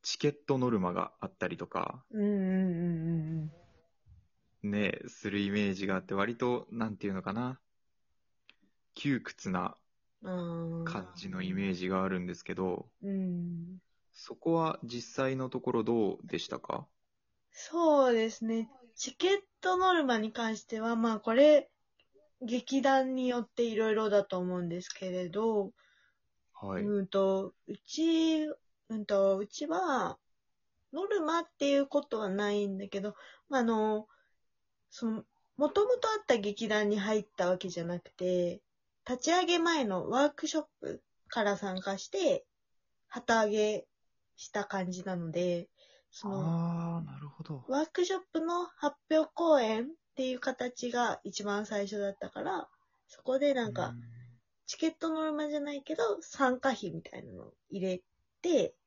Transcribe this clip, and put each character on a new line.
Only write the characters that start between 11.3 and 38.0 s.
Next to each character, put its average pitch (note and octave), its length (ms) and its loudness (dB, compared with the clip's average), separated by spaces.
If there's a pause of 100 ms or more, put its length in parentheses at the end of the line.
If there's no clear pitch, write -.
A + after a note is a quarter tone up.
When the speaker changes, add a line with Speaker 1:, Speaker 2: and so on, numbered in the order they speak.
Speaker 1:
イ F#2 100 -4
メ G2 180 0
ー - 40 0
ジ F2+ 140 -4
が F#2+ 160 2
あ F#2+ 40 0
る F#2 120 -2
ん F2+ 60 -6
で F2+ 80 -8
す - 100 -16
け F2 100 -6
ど、 F2+ 360 -2 (120)
Speaker 2:
う G3 80 -6
ん。 F3 680 -4 (340)
Speaker 1:
そ - 220 -16
こ E3 200 0
は D#3+ 300 2
実 A#2+ 300 -10
際 C3+ 220 0
の C3 120 -4
と B2+ 120 -6
こ B2 120 -2
ろ A2+ 120 2
ど A2 300 2
う - 100 -12
で - 140 -4
し - 100 -6
た - 100 -6
か？ - 280 -6 (680)
Speaker 2:
そ D4+ 580 4
う A#3+ 40 4
で A3+ 160 2
す A3+ 140 -8
ね。 A3+ 260 -2 (260)
チ - 180 -8
ケ G4 220 4
ッ - 20 -2 (220)
ト F#4 180 2
ノ F#4 160 6
ル D#4+ 100 4
マ A#3+ 140 2
に G#3+ 140 -2
関 A3 240 -2
し - 80 -14
て A3 160 -6
は、 A#3 160 0
ま A3+ 180 2
あ、 G3+ 60 -4
こ A3+ 120 0
れ、 C#4+ 380 8 (720)
劇 B3 400 0
団 C4 320 4
に B3+ 140 2
よ A#3+ 140 0
っ - 60 -8
て - 160 0
い A3+ 120 0
ろ A3 140 2
い G#3+ 40 2
ろ G#3+ 160 2
だ G3 140 6
と F#3 140 -4
思 F3+ 200 -2
う F3 40 -2
ん F3 60 -4
で F3 140 -6
す - 60 -14
け F#3 220 -8
れ F3+ 180 -4
ど、 G#3 440 0 (840)
Speaker 1:
は F#2+ 260 -4
い。 - 20 -2
Speaker 2:
う G3+ 200 0
ん F#3+ 40 -2
と、 F#3+ 480 0 (120)
う G#3 100 -8 (100)
ち、 D#4+ 600 2 (420)
う A3+ 60 -6
ん G#3 120 -4
と、 G3 320 4
う G3+ 80 -4
ち - 200 -8
は、 D#4 520 0 (720)
ノ F4 140 -4
ル G4+ 160 0
マ E4 180 0
っ E4 80 -10 (100)
て C#4+ 120 2
い C#4 80 6
う C#4 80 2
こ C#4+ 160 0
と - 160 -4
は G#3 100 -2
な G#3 240 0
い G#3 140 2
ん F#3+ 100 -4
だ G3 120 -8
け G3 120 -4
ど、 G3+ 140 -6 (340)
ま C4+ 100 2
あ、 - 20 6
あ A#3 40 4
の、 G#3+ 420 2 (840)
そ A#3 200 -4
の、 A3 140 -6 (320)
も C#4+ 140 2
と G#4 160 4
も B4 100 4
と A#4 120 -2
あ G#4+ 120 -2
っ - 60 -20
た B3 100 4
劇 G#3 320 -4
団 G#3+ 200 2
に G#3 100 2
入 G#3+ 220 0
っ G#3 60 -12 (100)
た F3+ 120 2
わ F#3 80 2
け F#3 120 -8
じ F3 120 -6
ゃ E3+ 40 -4
な F3 160 -4